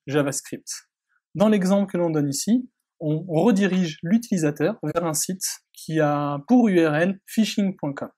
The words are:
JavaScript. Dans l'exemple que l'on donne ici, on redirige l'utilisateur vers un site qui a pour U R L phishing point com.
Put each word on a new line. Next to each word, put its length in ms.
JavaScript. 640
Dans 140
l'exemple 420
que 80
l'on 120
donne 200
ici, 400
on 280
redirige 760
l'utilisateur 800
vers 220
un 80
site 320
qui 280
a 460
pour 200
U 180
R 80
L 320
phishing 520
point 160
com. 240